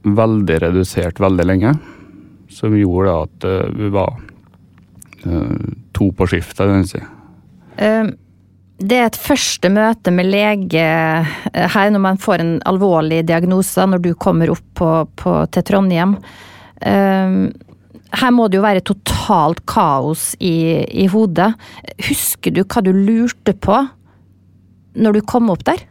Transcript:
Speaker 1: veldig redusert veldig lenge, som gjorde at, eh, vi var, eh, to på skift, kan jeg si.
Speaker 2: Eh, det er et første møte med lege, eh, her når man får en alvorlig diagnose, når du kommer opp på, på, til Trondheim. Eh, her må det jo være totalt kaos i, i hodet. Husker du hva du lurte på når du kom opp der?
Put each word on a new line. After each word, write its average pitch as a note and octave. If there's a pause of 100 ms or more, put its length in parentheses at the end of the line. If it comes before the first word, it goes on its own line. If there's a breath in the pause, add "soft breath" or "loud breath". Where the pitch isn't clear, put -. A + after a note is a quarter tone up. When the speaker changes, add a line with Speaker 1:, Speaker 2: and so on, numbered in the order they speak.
Speaker 1:
veldig G#2
redusert F2
veldig F#2+
lenge, F#2+ (760 loud breath)
som G#2+
gjorde F#2
at, -
eh, F#2
vi G#2
var, G2 (1120 loud breath)
eh, E2 (360)
to G2
på F#2
skift, -
kan G2+
jeg F2+
si. - (760 loud breath)
Speaker 2:
Eh, G#3+ (680)
det G#3
er A#3+
et -
første -
møte G#3+
med F3+
lege, G3+
eh, D#3+
her G3+
når G#3
man F#3+
får F3+
en E3 (120)
alvorlig E3
diagnose, F3+ (100)
når F#3
du F3
kommer E3
opp - (100)
på, D#3+
på, D#3+
til F3+
Trondheim. G3 (640 loud breath)
Eh, F#3+ (640)
her B3+
må A#3
det F#3+
jo G3
være G3+
totalt E3+
kaos D3+
i, E3
i -
hodet. G3 (540 loud breath)
Husker -
du F#3+
hva G#3+
du F#3+
lurte A3
på B3+ (1080 soft breath)
når A3
du G#3+
kom A#3
opp F3
der? D#4+ (120)